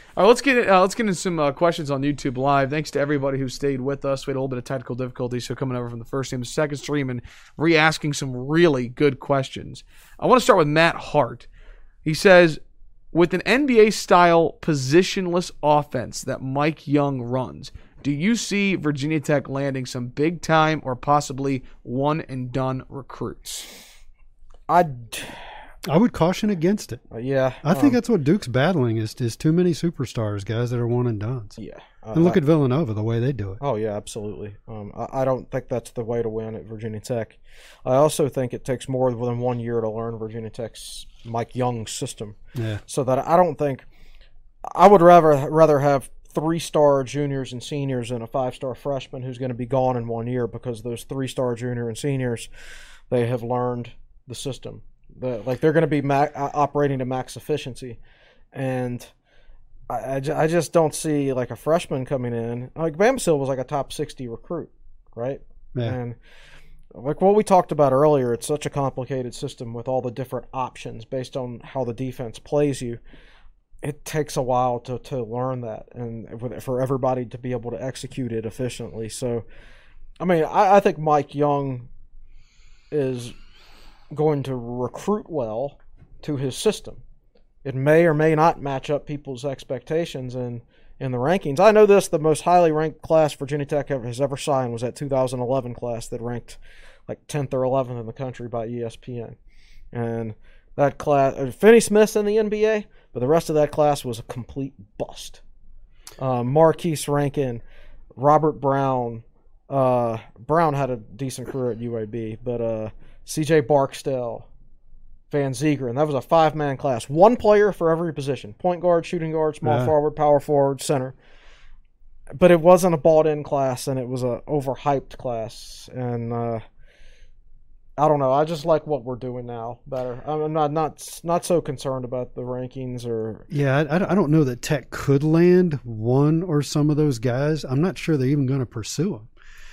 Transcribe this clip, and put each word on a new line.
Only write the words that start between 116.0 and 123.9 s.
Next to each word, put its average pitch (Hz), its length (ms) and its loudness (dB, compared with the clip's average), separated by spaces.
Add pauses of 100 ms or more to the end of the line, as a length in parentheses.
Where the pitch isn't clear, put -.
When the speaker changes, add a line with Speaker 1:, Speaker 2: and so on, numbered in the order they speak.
Speaker 2:
was 147 80 -2
a 123 60 -2
five-man 151 560 2
class. 123 300 -2
One 185 280 6
player 208 360 4
for 170 200 0
every 165 200 -2
position. 135 440 -6
Point 180 260 -2
guard, 170 240 4
shooting 160 260 -6
guard, 156 240 0
small 151 220 0
Speaker 3:
Yeah. 131 80 0
Speaker 2:
forward, 151 300 4
power 151 240 4
forward, 139 420 2
center. 131 320 -2 (1200)
But 170 160 6
it 175 100 8
wasn't 175 360 6
a - 20 -2
bought-in 156 460 4
class, 135 440 -2
and 135 120 -2